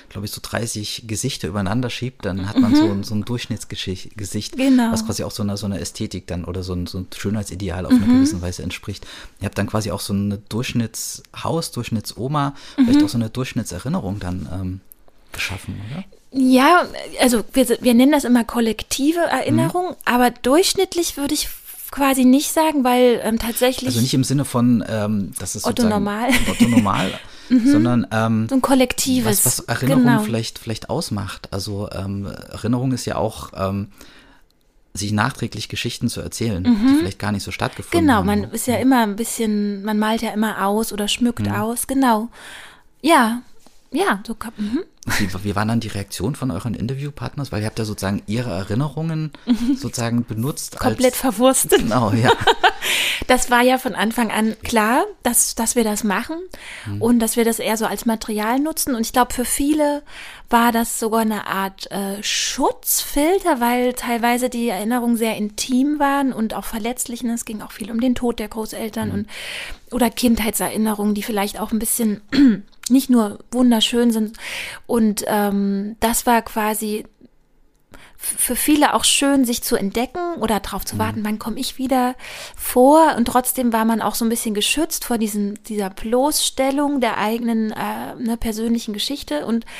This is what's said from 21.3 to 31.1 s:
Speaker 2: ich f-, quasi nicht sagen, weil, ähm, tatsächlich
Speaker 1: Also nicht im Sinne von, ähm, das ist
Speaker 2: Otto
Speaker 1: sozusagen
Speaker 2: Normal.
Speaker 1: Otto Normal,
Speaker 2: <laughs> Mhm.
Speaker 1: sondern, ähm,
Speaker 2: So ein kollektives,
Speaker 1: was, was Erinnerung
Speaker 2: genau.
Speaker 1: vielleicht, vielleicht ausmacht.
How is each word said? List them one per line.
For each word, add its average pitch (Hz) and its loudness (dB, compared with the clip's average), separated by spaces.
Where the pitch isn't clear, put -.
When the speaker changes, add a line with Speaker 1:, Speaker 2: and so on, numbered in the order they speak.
Speaker 2:
ich - -2
f-, - -14
quasi 269 4
nicht 269 6
sagen, 311 2
weil, 247 6
ähm, 220 0
tatsächlich 247 0
Speaker 1:
Also 117 2
nicht 131 2
im 131 4
Sinne 135 0
von, 120 4
ähm, 104 -2
das - -8
ist 107 -6
Speaker 2:
Otto 220 0
Speaker 1:
sozusagen 208 2
Speaker 2:
Normal. 214 -2
Speaker 1:
Otto 233 4
Normal, 98 2
Speaker 2:
<laughs> - -14
Mhm. 247 6
Speaker 1:
sondern, 247 4
ähm, 220 2
Speaker 2:
So 269 2
ein 254 2
kollektives, 254 2
Speaker 1:
was, - 0
was - -10
Erinnerung 127 2
Speaker 2:
genau. 117 4
Speaker 1:
vielleicht, 113 -4
vielleicht - -8
ausmacht. 104 -6